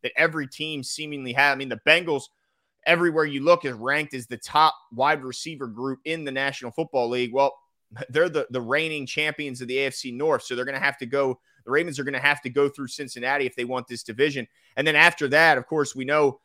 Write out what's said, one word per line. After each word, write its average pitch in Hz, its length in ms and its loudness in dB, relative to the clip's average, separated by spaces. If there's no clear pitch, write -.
that 123 140 -6
every 156 320 0
team 151 360 -8
seemingly 143 500 -8
have. 139 200 4
I - 20 0
mean, 135 140 -8
the 113 160 -6
Bengals, 160 380 2
everywhere 170 380 2
you 139 180 -2
look, 170 220 4
is 139 80 -4
ranked 135 420 -2
as 123 140 -8
the 120 100 -10
top 151 380 4
wide 135 300 2
receiver 135 440 -10
group 127 360 -6
in 160 220 -6
the 139 60 -8
National 135 400 -4
Football 131 360 -2
League. 123 260 -2
Well, 139 240 2
they're 151 180 4
the, 151 220 -2
the 123 100 -2
reigning 143 460 -2
champions 147 560 -4
of 123 80 -10
the 127 100 0
A 139 80 2
F 127 60 -4
C - 180 -10
North, 135 320 0
so 127 120 -6
they're 123 100 -4
gonna 139 120 -6
have 135 200 -2
to 131 80 -8
go, 131 340 0
the 117 80 -8
Ravens 151 280 0
are 143 40 -4
gonna 135 160 -4
have 143 220 2
to 131 80 -8
go 143 180 2
through 139 200 -6
Cincinnati 131 580 -4
if 123 100 -6
they 123 80 -4
want 123 240 -6
this 120 160 -10
division. 131 420 -2
And 135 100 -2
then 156 120 4
after 160 320 6
that, 151 280 6
of 127 100 -6
course, 151 280 -2
we 131 80 -6
know 143 420 2